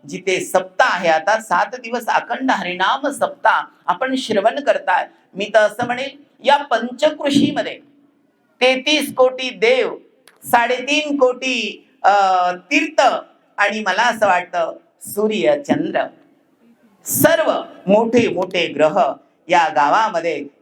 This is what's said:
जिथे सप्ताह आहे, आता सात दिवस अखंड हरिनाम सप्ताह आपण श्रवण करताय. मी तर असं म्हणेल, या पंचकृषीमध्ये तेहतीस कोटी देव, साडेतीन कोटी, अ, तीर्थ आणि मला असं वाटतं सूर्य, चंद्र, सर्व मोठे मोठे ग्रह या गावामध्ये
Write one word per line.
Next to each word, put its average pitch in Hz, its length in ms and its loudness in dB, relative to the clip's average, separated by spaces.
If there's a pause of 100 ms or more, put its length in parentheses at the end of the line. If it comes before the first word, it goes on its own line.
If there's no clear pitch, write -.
जिथे 185 320 -4
सप्ताह 190 560 0
आहे, 185 120 -2
आता 165 320 2
सात 190 340 0
दिवस 233 320 -8
अखंड 254 440 -2
हरिनाम 196 600 -2
सप्ताह 190 520 0 (240)
आपण 262 300 -2
श्रवण 214 440 -2
करताय. 185 480 0 (260)
मी 202 200 -6
तर 220 40 6
असं 208 280 0
म्हणेल, 254 300 -6 (280)
या 269 120 4
पंचकृषीमध्ये 262 1200 -2 (800)
तेहतीस 262 540 0
कोटी 254 360 0
देव, 220 460 0 (480)
साडेतीन 262 720 0
कोटी, 247 720 -2 (140)
अ, 185 100 4 (400)
तीर्थ 294 500 0 (560)
आणि 208 220 0
मला 196 220 0
असं 226 240 0
वाटतं 180 500 0 (240)
सूर्य, 180 600 0
चंद्र, - 420 -2 (1000)
सर्व - 580 2 (240)
मोठे 226 420 2
मोठे 175 380 -2
ग्रह 156 460 2 (360)
या 170 200 4
गावामध्ये 160 760 0 (180)